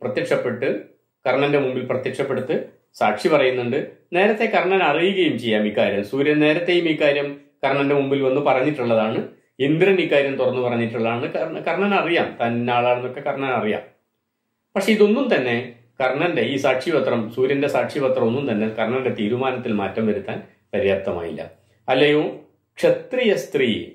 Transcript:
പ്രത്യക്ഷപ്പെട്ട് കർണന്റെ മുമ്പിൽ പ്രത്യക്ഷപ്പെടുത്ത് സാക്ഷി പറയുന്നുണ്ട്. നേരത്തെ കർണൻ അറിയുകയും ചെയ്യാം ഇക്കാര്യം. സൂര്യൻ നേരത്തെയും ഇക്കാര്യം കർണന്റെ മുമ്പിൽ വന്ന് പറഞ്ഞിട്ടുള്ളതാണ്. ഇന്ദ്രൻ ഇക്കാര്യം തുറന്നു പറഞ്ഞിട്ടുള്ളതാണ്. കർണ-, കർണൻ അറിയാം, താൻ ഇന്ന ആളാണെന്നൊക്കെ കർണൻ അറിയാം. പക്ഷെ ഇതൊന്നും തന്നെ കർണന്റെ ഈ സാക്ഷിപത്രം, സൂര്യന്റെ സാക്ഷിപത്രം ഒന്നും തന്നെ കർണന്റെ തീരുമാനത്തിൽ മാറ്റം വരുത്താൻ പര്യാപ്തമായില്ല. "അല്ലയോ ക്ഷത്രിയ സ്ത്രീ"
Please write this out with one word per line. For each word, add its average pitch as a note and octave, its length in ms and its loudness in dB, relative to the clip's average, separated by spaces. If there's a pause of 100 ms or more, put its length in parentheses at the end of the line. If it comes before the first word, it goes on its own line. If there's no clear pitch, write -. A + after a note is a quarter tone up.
പ്രത്യക്ഷപ്പെട്ട് A#2 800 -2 (440)
കർണന്റെ C#3+ 320 2
മുമ്പിൽ B2+ 260 -2
പ്രത്യക്ഷപ്പെടുത്ത് C3 920 -4 (180)
സാക്ഷി - 340 0
പറയുന്നുണ്ട്. B2+ 600 2 (220)
നേരത്തെ G#3+ 320 2
കർണൻ F#3+ 380 2
അറിയുകയും E3 560 2
ചെയ്യാം G#2+ 280 0
ഇക്കാര്യം. G2+ 380 0
സൂര്യൻ D3 360 0
നേരത്തെയും E3+ 480 2
ഇക്കാര്യം C#3+ 520 0 (240)
കർണന്റെ C#3+ 300 0
മുമ്പിൽ C3+ 280 0
വന്ന് C3 180 2
പറഞ്ഞിട്ടുള്ളതാണ്. B2+ 880 0 (300)
ഇന്ദ്രൻ D#3+ 360 2
ഇക്കാര്യം C#3+ 420 2
തുറന്നു B2+ 240 0
പറഞ്ഞിട്ടുള്ളതാണ്. A#2+ 720 -2
കർണ-, - 280 -6
കർണൻ F#3+ 340 0
അറിയാം, E3+ 460 0
താൻ A#2 120 0
ഇന്ന A#2+ 180 -2
ആളാണെന്നൊക്കെ B2 500 0
കർണൻ C3+ 300 -4
അറിയാം. G#2+ 320 -2 (920)
പക്ഷെ G#3 180 0
ഇതൊന്നും G#3+ 420 4
തന്നെ B2 380 0 (280)
കർണന്റെ C#3 420 0
ഈ C#3 140 -2
സാക്ഷിപത്രം, A#2+ 760 0
സൂര്യന്റെ C#3 380 0
സാക്ഷിപത്രം B2+ 560 0
ഒന്നും A#2+ 260 0
തന്നെ G#2+ 180 0
കർണന്റെ A#2 420 -2
തീരുമാനത്തിൽ A#2+ 640 -2
മാറ്റം G2+ 340 -2
വരുത്താൻ G2+ 360 -4 (320)
പര്യാപ്തമായില്ല. F2 760 -2 (380)
"അല്ലയോ D3 520 2 (360)
ക്ഷത്രിയ G#3+ 580 0
സ്ത്രീ" A2+ 500 -2 (100)